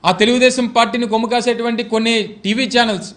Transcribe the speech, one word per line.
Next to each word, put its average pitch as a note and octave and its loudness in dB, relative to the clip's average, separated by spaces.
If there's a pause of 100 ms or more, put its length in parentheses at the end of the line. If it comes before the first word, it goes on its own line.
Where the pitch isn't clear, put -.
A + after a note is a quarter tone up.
ఆ F3+ 4 (100)
తెలుగుదేశం B3 2 (100)
పార్టీని A#3 0
కొమ్ము A3+ -2
కాసేటువంటి A#3 -2 (100)
కొన్ని A3+ 0 (280)
టీవీ A3+ 0
channels A3 0